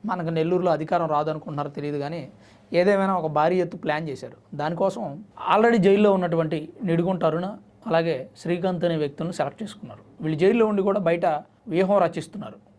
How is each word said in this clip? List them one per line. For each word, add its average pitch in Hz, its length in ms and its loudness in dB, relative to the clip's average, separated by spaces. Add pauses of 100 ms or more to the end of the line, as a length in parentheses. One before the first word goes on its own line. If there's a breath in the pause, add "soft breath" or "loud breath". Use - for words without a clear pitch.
మనకు 180 240 -4
నెల్లూరులో 170 420 0
అధికారం 160 360 0
రాదనుకుంటున్నారో 151 640 -4
తెలియదు 147 280 -6
కానీ, 143 320 -8 (440 soft breath)
ఏదేమైనా 190 440 4
ఒక 165 80 -2
భారీ 160 360 2
ఎత్తు 170 160 -4
ప్లాన్ 156 320 -4
చేశారు. - 460 -14
దానికోసం 170 680 -4 (320)
already 233 220 6
జైల్లో 202 340 6
ఉన్నటువంటి 165 600 -2 (100)
నిడుగుంట 170 400 0
అరుణ, 175 340 -2 (300)
అలాగే 165 500 0
శ్రీకాంత్ 175 480 -2
అనే 165 120 0
వ్యక్తులను 151 340 -4
సెలెక్ట్ 143 320 -6
చేసుకున్నారు. - 360 -16 (220)
వీళ్ళు 156 180 -2
జైల్లో 220 260 4
ఉండి 208 160 0
కూడా 196 180 2
బయట 170 260 0 (420)
వ్యూహం 190 300 2
రచిస్తున్నారు 165 560 -2 (260)